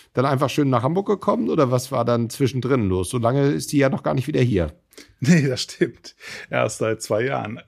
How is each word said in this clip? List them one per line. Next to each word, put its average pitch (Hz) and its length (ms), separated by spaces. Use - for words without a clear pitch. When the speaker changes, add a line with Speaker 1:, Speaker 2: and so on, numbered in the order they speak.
Speaker 1:
dann 127 100
einfach 135 240
schön 143 220
nach 120 140
Hamburg 175 220
gekommen 208 440
oder 139 200
was 123 220
war 120 120
dann 117 260
zwischendrin 127 580
los? 92 220
So 127 80
lange 139 320
ist 147 220
die 147 60
ja 135 120
noch - 140
gar 151 100
nicht 131 140
wieder 143 120
hier. 95 360
Speaker 2:
<laughs> - 60
Nee, 147 260
das 123 160
stimmt. - 540
Erst 123 280
seit 113 220
zwei 113 240
Jahren. 120 440